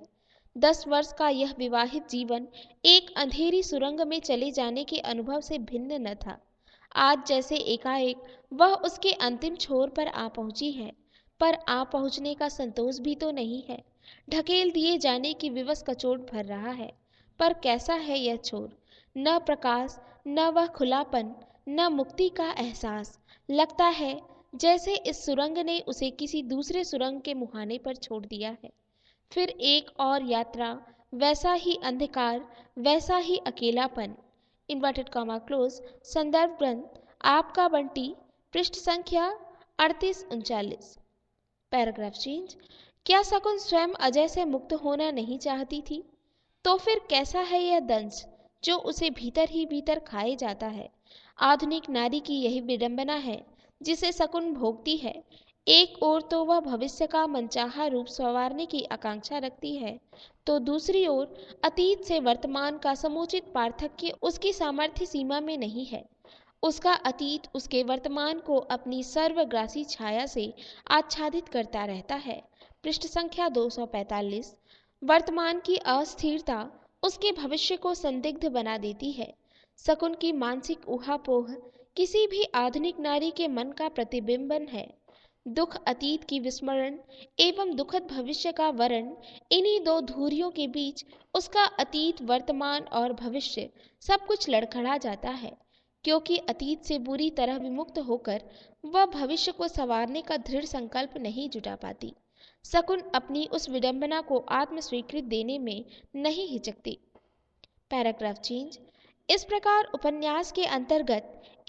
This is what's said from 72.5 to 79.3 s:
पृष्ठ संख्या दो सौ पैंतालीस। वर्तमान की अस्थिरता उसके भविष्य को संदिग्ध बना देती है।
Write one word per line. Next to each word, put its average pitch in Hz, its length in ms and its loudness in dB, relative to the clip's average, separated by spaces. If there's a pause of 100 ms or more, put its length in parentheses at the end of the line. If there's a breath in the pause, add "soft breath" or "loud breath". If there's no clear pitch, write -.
पृष्ठ 311 220 -4
संख्या 339 440 -2
दो 240 200 2
सौ 233 160 -4
पैंतालीस। 208 680 -4 (460 soft breath)
वर्तमान 330 580 4
की 359 160 2
अस्थिरता 285 960 0 (340)
उसके 403 280 2
भविष्य 302 460 -2
को 359 160 -2
संदिग्ध 294 520 -2
बना 233 320 -2
देती 208 340 -6
है। 247 220 -10 (460 soft breath)